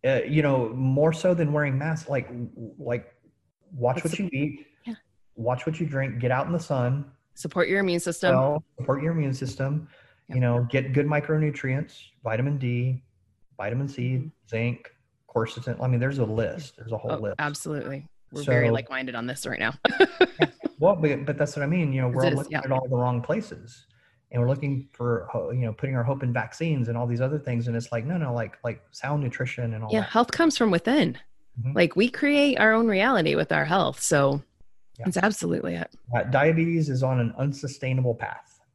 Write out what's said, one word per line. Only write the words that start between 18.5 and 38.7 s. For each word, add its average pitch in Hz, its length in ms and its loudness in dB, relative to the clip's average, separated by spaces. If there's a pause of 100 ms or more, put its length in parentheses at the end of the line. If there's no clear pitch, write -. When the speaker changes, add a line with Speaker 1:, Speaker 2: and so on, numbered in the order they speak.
Speaker 1:
So 117 40 4
Speaker 2:
like-minded 127 440 -4
on 117 100 -4
this 131 200 -8
right - 140 -6
now. 113 140 -2 (140)
<laughs> - 180 6 (340)
Speaker 1:
Yeah. - 60 6 (320)
Well, 185 180 6
but, 147 300 2
but 147 100 -2
that's 147 200 0
what 143 60 -2
I 139 40 0
mean. 156 260 2
You 131 80 0
know, 127 80 2
we're 127 160 2
Speaker 2:
It - 40 4
Speaker 1:
all 135 40 4
Speaker 2:
is, 131 60 2
Speaker 1:
looking 139 140 -4
Speaker 2:
yeah. 147 120 -2
Speaker 1:
at 135 80 0
all 131 160 0
the 127 80 0
wrong 123 240 2
places, 117 640 -6 (480)
and 120 80 0
we're 120 80 4
looking 139 460 -2
for 120 360 -2
ho-, 85 200 -4
you 127 100 -2
know, 113 140 -2
putting 135 200 -4
our 123 80 0
hope 135 200 0
in 127 100 -2
vaccines 123 560 -2
and 117 80 -2
all 120 100 -2
these 120 140 -2
other 135 180 0
things. 120 300 -4
And 117 80 -2
it's 117 160 -6
like, 117 140 -4
no, 175 100 -2
no, 147 160 -2
like, 117 320 -6
like, 117 160 -6 (100)
sound 147 320 -4
nutrition 123 520 -4
and 110 100 -6
all 110 80 -8
Speaker 2:
Yeah, 220 80 2
Speaker 1:
that. 196 100 -6
Speaker 2:
health 240 200 2
comes 330 260 2
from 220 140 4
within. 196 480 2 (420)
Speaker 1:
Mm-hmm. 120 160 -4
Speaker 2:
Like, 170 200 4
we 214 120 4
create 285 500 2
our 220 140 6
own 226 140 4
reality 196 480 4
with 151 180 2
our 147 140 2
health. 160 340 2
So 139 420 2 (560)
Speaker 1:
Yeah. - 100 -4
Speaker 2:
it's 180 100 -2
absolutely 170 560 -2
it. 85 160 -8 (260)
Speaker 1:
Uh, 110 60 2
diabetes 160 680 2
is 131 140 -2
on 131 180 0
an 113 160 -2
unsustainable 131 800 -2
path. - 460 -10 (140)